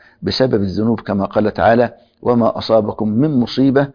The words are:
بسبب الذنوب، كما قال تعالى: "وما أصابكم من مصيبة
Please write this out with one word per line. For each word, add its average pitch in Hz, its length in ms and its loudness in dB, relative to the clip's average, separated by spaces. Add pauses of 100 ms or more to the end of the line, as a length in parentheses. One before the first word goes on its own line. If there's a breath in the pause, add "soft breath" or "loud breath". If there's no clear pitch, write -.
(220 soft breath)
بسبب 117 400 0
الذنوب، 104 380 -2
كما 101 260 -4
قال 104 280 -2
تعالى: 113 400 2 (280 soft breath)
"وما 117 360 0
أصابكم 107 520 0
من 131 300 0
مصيبة 135 560 2